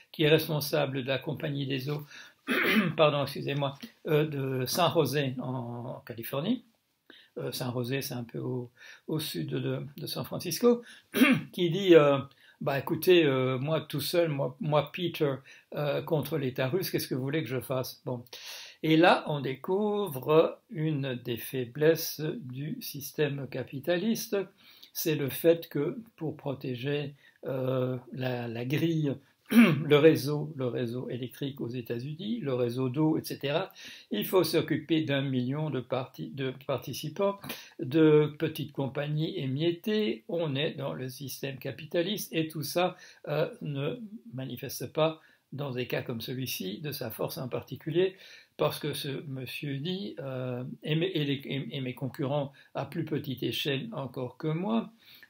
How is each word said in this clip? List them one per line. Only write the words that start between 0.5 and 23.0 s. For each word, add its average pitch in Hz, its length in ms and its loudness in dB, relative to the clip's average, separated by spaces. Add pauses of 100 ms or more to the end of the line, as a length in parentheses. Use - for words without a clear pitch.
de 120 40 -8
la 131 120 -2
Compagnie 143 480 -4
des 131 220 -4
eaux, 147 140 -4 (440)
<clears throat> 202 500 2
pardon, 147 260 4
excusez-moi, 139 520 -4 (320)
euh, 156 180 4
de 135 400 -4
San 170 260 2
José 135 480 2
en, 123 560 -6
en - 100 -16
Californie. 139 600 -4 (720)
Euh, 135 160 -6
San 127 180 -4
José, 127 300 -2
c'est - 120 -8
un 120 120 -6
peu 143 140 -10
au, 127 320 -6 (360)
au 156 120 -2
sud 151 320 -6
de, 135 340 -2 (100)
de 147 100 -10
San 151 200 -6
Francisco, 233 580 2 (300)
<clears throat> - 400 4
qui 175 160 2
dit, 180 260 8
euh, 143 240 10 (400)
bah 139 180 0
écoutez, 165 460 6
euh, 131 340 2
moi 156 220 -2
tout 151 220 -6
seul, 170 260 2
moi, 143 320 -4
moi 151 320 2
Peter, 160 440 -2 (400)
euh, 143 260 0
contre 151 360 0
l'État 131 300 0
russe, 170 220 -2
qu'est-ce - 180 -2
que 156 80 -4
vous 127 80 -2
voulez 139 200 -2
que 117 60 -8
je 127 120 -2
fasse ? 131 440 -4
Bon. 123 200 -6 (580)
Et 160 140 6
là, 185 300 8
on 147 120 -2
découvre 160 1200 2 (100)
une 151 460 -2
des 120 220 -4
faiblesses 147 840 0
du 147 600 -6
système 139 680 -4